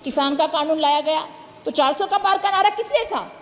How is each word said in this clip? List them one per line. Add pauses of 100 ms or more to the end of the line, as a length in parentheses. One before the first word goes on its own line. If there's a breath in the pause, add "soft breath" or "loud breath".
किसान
का
कानून
लाया
गया। (400)
तो
चार
सौ
का
पार
का
नारा
किस
लिए
था? (100)